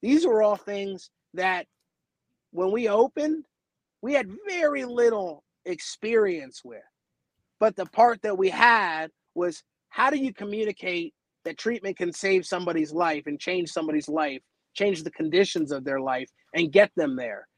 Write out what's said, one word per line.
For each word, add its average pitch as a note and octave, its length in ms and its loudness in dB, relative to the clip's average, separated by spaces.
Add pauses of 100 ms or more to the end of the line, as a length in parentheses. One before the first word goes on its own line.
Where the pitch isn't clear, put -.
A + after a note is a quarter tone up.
These D4 260 2
were A3 160 4
all G#3 120 4
things G3 540 -10 (240)
that F3+ 320 -2 (840)
when F#3 200 -2
we A#3 180 0
opened, D4 560 0 (560)
we B3+ 120 -4
had B3 160 0 (180)
very D4+ 380 -2
little A3+ 580 0 (220)
experience F3+ 960 -2
with. A#2 200 -18 (760)
But G#3+ 160 2
the F#3 120 -6
part A3+ 360 4
that G#3 140 -2
we F#3+ 120 2
had F#3 600 4 (260)
was, F3 280 -4 (260)
how B3+ 200 2
do D4 80 0
you C4+ 160 -2
communicate G3+ 800 -6 (320)
that E3 120 -8
treatment G3 400 -4
can F3 140 -2
save F#3+ 340 0
somebody's E3+ 460 -2
life D#3 360 0
and D3 120 -6
change F3+ 300 -4
somebody's D#3 400 -2
life, D3 320 -2 (320)
change G3 300 0
the E3 80 -6
conditions D#3+ 600 0
of C#3 120 -6
their C3+ 180 -2
life C3 280 -4 (240)
and E3 180 0
get G3+ 240 8
them C#3+ 200 0
there? A2+ 320 -8 (100)